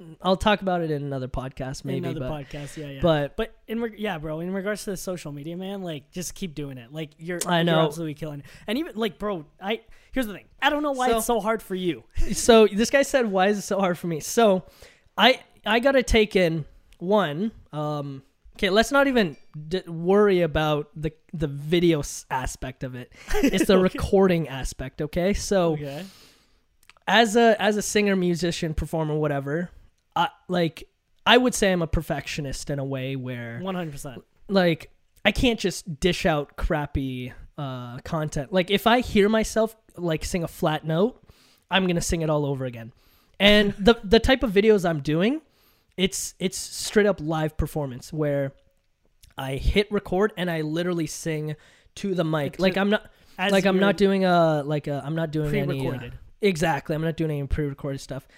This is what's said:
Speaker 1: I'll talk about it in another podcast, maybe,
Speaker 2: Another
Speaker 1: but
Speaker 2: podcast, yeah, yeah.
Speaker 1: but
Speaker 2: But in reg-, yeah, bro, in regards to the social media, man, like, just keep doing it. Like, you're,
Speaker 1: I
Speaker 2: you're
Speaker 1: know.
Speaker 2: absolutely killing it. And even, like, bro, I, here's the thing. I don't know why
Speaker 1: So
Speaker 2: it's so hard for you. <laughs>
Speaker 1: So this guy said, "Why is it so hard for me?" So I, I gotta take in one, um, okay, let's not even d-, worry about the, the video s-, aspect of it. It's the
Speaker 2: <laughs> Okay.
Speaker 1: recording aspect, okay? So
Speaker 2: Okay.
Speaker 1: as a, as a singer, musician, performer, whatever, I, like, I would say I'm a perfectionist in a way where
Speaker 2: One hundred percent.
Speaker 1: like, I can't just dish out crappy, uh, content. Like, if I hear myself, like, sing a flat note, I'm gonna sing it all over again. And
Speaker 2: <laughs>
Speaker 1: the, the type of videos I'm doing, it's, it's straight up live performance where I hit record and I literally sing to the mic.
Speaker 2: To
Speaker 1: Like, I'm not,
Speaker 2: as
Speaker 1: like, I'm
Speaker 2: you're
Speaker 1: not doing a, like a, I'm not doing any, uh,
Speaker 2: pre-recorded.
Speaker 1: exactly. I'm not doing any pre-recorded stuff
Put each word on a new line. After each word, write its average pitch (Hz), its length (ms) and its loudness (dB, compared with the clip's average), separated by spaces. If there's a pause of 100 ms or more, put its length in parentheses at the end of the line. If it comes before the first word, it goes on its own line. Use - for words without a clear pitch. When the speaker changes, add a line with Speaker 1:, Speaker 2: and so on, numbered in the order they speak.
(220)
Speaker 1:
I'll 185 140 2
talk 202 260 2
about 180 180 0
it 160 100 -2
in 143 120 -2
another 135 260 -6
podcast, 131 560 -8
maybe, 139 140 -4 (100)
Speaker 2:
Another 156 120 -6
Speaker 1:
but 127 100 -6 (200)
Speaker 2:
podcast, 143 280 -12
yeah, 151 100 -10
yeah. 139 140 -12
Speaker 1:
but 151 340 2
Speaker 2:
But 220 180 -6 (120)
in 226 160 -6
reg-, 220 160 -8
yeah, 208 180 -4
bro, 156 240 -8
in 175 120 -6
regards 196 320 -6
to 180 80 -6
the 180 40 -6
social 170 340 -8
media, 151 280 -10
man, 196 240 -8
like, 160 280 -10
just - 240 -10
keep 170 200 -10
doing 139 240 -10
it. 120 140 -20
Like, 156 260 -10
you're, 170 280 -8
Speaker 1:
I 175 120 2
Speaker 2:
you're 165 60 2
Speaker 1:
know. 165 220 4
Speaker 2:
absolutely 156 280 -6
killing 147 260 -12
it. - 60 -18 (200)
And 220 120 -4
even, 330 180 -6
like, 214 220 -4
bro, 202 260 -6 (160)
I, 220 220 -6 (300)
here's 262 140 -2
the 208 60 -10
thing. - 140 -16 (160)
I 277 80 4
don't 294 120 0
know 294 100 0
why 254 180 0
Speaker 1:
So 233 80 2
Speaker 2:
it's 214 80 -2
so 240 140 0
hard 214 220 -2
for 190 120 -8
you. 175 300 -4 (120)
<laughs> - 160 4
Speaker 1:
So 220 340 8
this 208 240 0
guy 277 120 4
said, 262 280 2
"Why 190 180 4
is 208 100 0
it 185 40 -6
so 190 160 -2
hard 180 200 0
for - 80 -8
me?" 165 140 -4
So 202 440 2 (540)
I, 240 220 4 (260)
I 220 140 2
gotta 269 220 4
take 220 320 2
in 165 300 2 (340)
one, 185 540 0 (200)
um, 147 500 -6 (340)
okay, 196 140 -2
let's 220 200 2
not 277 160 4
even 220 300 2 (320)
d-, 180 180 -4
worry 180 540 2
about 151 560 0
the, 156 160 -6 (220)
the 160 120 -4
video 151 540 2
s-, - 300 -10
aspect 131 540 -6
of 127 100 -10
it. 123 180 -16 (220)
It's 277 320 4
the 202 80 6
Speaker 2:
<laughs> 185 40 8
Okay. 185 40 6
Speaker 1:
recording 185 680 4
aspect, 135 540 -8
okay? 175 320 0
So 175 400 0
Speaker 2:
Okay. 147 300 -8 (1000)
Speaker 1:
as 208 300 4
a, 233 260 6
as 214 140 2
a 196 60 -2
singer, 202 340 0
musician, 175 580 -2
performer, 156 400 -2
whatever, 147 560 -2 (460)
I, 170 120 0 (200)
like, 180 400 -2 (360)
I 220 120 6
would 254 180 4
say 196 180 2
I'm 175 100 0
a 160 40 -2
perfectionist 147 840 -6
in 143 80 -4
a 135 60 -6
way 135 320 -6
where 123 440 -10
Speaker 2:
One 185 140 -6
hundred 170 180 -6
percent. 139 320 -14 (240)
Speaker 1:
like, 180 420 2 (340)
I 208 80 6
can't 233 280 2
just 170 400 -6
dish 175 260 0
out 147 300 0
crappy, 135 760 -4 (240)
uh, 127 440 -10
content. 151 520 -4
Like, 185 180 0
if 202 160 0
I 240 140 6
hear 208 280 4
myself, 220 480 0 (200)
like, 165 280 -2
sing 175 200 -4
a 151 40 -6
flat 156 360 -2
note, 170 380 0 (480)
I'm 185 160 2
gonna 175 140 0
sing 165 220 -2
it 160 80 0
all 147 160 0
over 135 180 -4
again. 120 280 -10 (460)
And 208 360 6
Speaker 2:
<laughs> - 40 -12
Speaker 1:
the, 208 240 6
the 220 180 4
type 262 220 4
of 247 100 0
videos 202 360 4
I'm 160 120 -2
doing, 180 420 0 (540)
it's, - 420 -4
it's 190 200 -4
straight - 480 0
up 196 140 2
live 156 360 -2
performance 139 560 -6
where 143 400 -2 (840)
I 135 200 -6
hit 202 360 2
record 202 440 0
and 175 140 -2
I 160 120 -2
literally 165 440 -2
sing 151 500 -6 (400)
to 196 180 -6
the 175 100 0
mic. 156 320 -2
Speaker 2:
To 170 60 -4
Speaker 1:
Like, 185 140 2
I'm 196 140 0
not, 208 160 0 (300)
Speaker 2:
as 190 160 -2
Speaker 1:
like, 196 140 4
I'm 185 100 4
Speaker 2:
you're 190 80 2
Speaker 1:
not 202 120 4
doing 196 280 2
a, 165 400 4
like 147 220 -4
a, 143 180 -4
I'm 151 120 -4
not 165 140 -2
doing 151 180 -2
any, 151 140 0
uh, - 40 -2
Speaker 2:
pre-recorded. 127 520 -4 (220)
Speaker 1:
exactly. 170 540 0
I'm 151 80 -2
not 160 140 -2
doing 160 160 -2
any 143 140 -4
pre-recorded 139 520 -4
stuff 131 280 -12 (120)